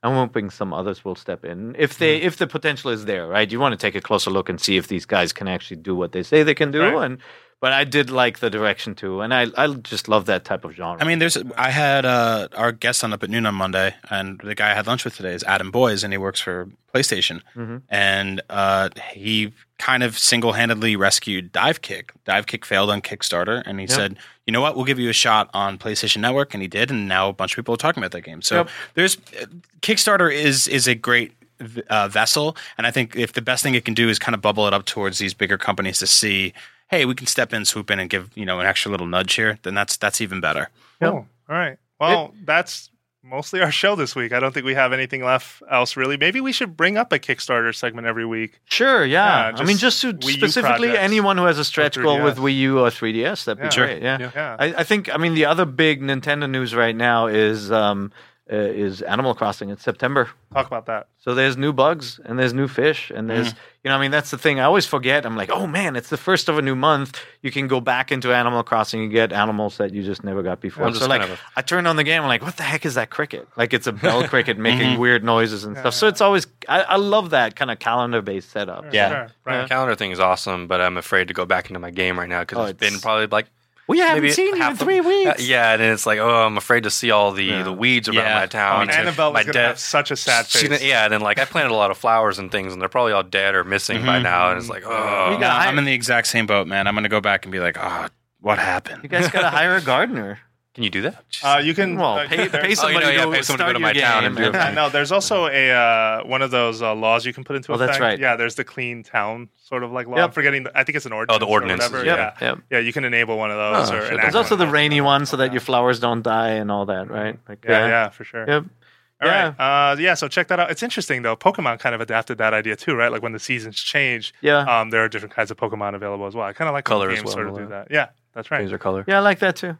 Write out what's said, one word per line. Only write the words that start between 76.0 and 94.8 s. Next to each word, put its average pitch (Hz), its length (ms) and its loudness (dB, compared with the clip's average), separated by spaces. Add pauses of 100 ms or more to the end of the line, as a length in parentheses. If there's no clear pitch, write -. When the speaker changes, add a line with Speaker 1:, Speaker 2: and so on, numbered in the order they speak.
Speaker 1:
it's - 120 0
always, 196 280 4 (200)
I, 247 140 4
I 180 140 2
love 202 340 2
that 123 240 2
kind 131 160 -4
of 110 80 -6
calendar-based 113 720 -2
setup. 92 360 -8
Speaker 2:
Yeah, - 60 -14
Speaker 3:
Yeah. 104 180 4
Speaker 2:
sure. 131 160 -6 (180)
Right. 127 100 -4
Speaker 1:
Yeah. 127 80 -2
Speaker 4:
The 131 60 -8
calendar 131 260 2
thing 101 160 -4
is 90 80 -6
awesome, 92 480 2
but 90 140 0
I'm 90 160 0
afraid 90 320 0
to 92 60 -8
go 90 100 -2
back 90 260 -2
into 92 80 -10
my 87 140 -12
game 92 260 -2
right 87 100 -6
now 87 140 -4
'cause 104 160 -6
Speaker 1:
Oh, 113 60 -2
Speaker 4:
it's 98 160 -8
been 104 140 0
Speaker 1:
it's 98 80 -8
Speaker 4:
probably, 110 260 0
like, 104 180 0 (400)
Speaker 1:
We 285 120 2
haven't 320 240 4
Speaker 4:
maybe 285 100 4
Speaker 1:
seen 381 140 2
you 403 80 0
in 359 60 -2
Speaker 4:
half 302 140 2
a 240 100 -4
Speaker 1:
three 370 160 2
weeks. 381 300 2
Speaker 4:
Uh, - 100 0
yeah, 123 320 4
and 110 100 4
it's 110 240 2
like, 107 140 2
"Oh, 113 260 4
I'm 107 100 0
afraid 117 280 -2
to 104 60 0
see 120 200 -2
all 104 220 4
the, 95 100 -4
Speaker 1:
Yeah. 95 220 -2
Speaker 4:
the 95 80 -4
weeds 117 360 0
around 110 100 2
Speaker 3:
Yeah. 110 200 2
Speaker 4:
my 98 80 0
town." 101 400 2
Speaker 3:
Me 98 60 -2
too. 156 80 2
Speaker 2:
Annabelle 156 320 0
Speaker 4:
My 143 80 2
Speaker 2:
is 107 60 2
gonna 147 80 -4
Speaker 4:
dad 120 120 4
Speaker 2:
have 120 140 0
such 147 320 -2
a 135 40 -4
sad 117 300 0
Speaker 4:
she's 123 140 2
Speaker 2:
face. 139 180 2
Speaker 4:
gonna, 127 100 -4
yeah, 123 180 4
and 107 60 2
then, 107 100 0
like, 104 180 0
I 139 40 2
planted 139 280 -2
a - 20 0
lot 104 160 4
of 95 80 -4
flowers 113 400 2
and 95 140 -10
things, 95 200 -4
and 92 80 -10
they're 92 80 -4
probably 120 260 0
all 98 100 2
dead 98 320 0
or 90 80 2
missing 98 420 -2
by 87 80 2
Speaker 3:
Mm-hmm. 90 80 2
Speaker 4:
now. 90 280 4
And 90 80 0
it's 90 100 -8
like, 95 160 -10